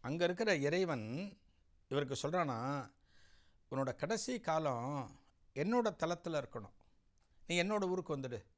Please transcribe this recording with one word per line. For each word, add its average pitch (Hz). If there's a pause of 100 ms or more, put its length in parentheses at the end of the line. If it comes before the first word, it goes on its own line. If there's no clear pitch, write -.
அங்க 165
இருக்கிற 180
இறைவன் 151 (520)
இவருக்கு 135
சொல்றானா, 165 (800)
"உன்னோட 131
கடைசி 220
காலம் 143 (360)
என்னோட 226
தலத்துல 165
இருக்கணும், 107 (760)
நீ 175
என்னோட 202
ஊருக்கு 180
வந்துடு" 120 (140)